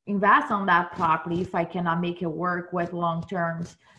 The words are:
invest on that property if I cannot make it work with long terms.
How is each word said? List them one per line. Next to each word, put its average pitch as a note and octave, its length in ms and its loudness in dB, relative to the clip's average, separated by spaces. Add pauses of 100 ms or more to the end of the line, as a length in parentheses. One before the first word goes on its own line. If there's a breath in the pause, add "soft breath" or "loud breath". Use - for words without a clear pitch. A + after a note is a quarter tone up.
invest G3+ 460 4
on G3 140 0
that F3 260 4
property E3+ 480 0
if F#3 140 -6
I E3+ 100 2
cannot F3 360 -2
make F3 220 -4
it E3+ 100 -2 (140)
work F3 260 -4
with F3 200 -2
long E3+ 340 -2
terms. E3+ 500 -4 (220 soft breath)